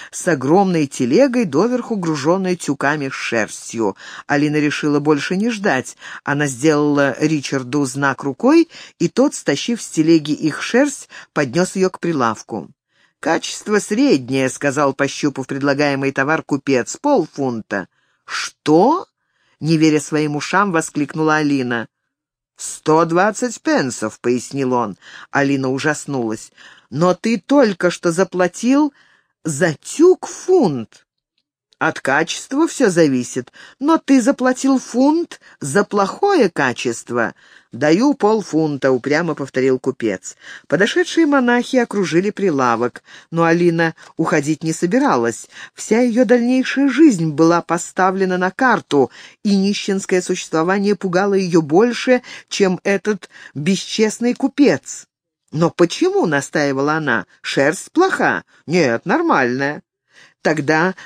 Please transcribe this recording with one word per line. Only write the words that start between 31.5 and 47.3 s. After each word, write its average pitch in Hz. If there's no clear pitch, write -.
«От 151
качества 170
всё 240
зависит, 135
но 320
ты 269
заплатил 254
фунт 294
за 165
плохое 214
качество». 120
«Даю 165
полфунта», — 156
упрямо 147
повторил 131
купец. 113
Подошедшие 330
монахи 247
окружили 196
прилавок, 127
но 165
Алина 165
уходить 156
не 160
собиралась. 175
Вся -
её 247
дальнейшая 247
жизнь 226
была 165